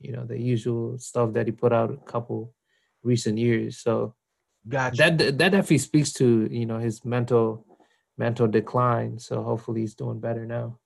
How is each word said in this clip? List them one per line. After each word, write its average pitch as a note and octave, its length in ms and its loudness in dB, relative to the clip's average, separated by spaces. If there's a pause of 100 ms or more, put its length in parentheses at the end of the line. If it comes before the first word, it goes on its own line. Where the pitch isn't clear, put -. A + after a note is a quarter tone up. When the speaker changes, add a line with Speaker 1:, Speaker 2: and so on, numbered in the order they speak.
Speaker 1:
you C3+ 120 -12
know, B2+ 120 -8
the A#2+ 160 -8
usual A#2 580 -2
stuff A#2 340 -2
that A#2 140 0
he A2+ 60 0
put A#2 200 2
out A2+ 180 2
a - 60 -10 (140)
couple A#2 440 -8 (480)
recent A#2+ 340 0
years. A2+ 420 0
So A2+ 360 -2 (540)
Speaker 2:
Gotcha. B2+ 340 -2
Speaker 1:
that, E3 160 6
that C3 200 2
definitely F3 400 4
speaks D3 360 0
to, A#2 360 4
you A#2 160 -4
know, A2+ 120 -4
his A2+ 260 -4
mental, A#2+ 640 0 (500)
mental A#2 300 0
decline. A#2 720 0
So A#2 240 -6
hopefully A2+ 380 -4
he's A2 140 -4
doing A#2 260 -8
better A2+ 260 -6
now. A#2+ 400 -8